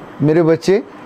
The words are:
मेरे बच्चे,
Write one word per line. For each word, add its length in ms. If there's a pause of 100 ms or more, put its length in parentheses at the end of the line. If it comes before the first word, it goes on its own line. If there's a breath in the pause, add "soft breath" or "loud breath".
(240)
मेरे 200
बच्चे, 400 (240 loud breath)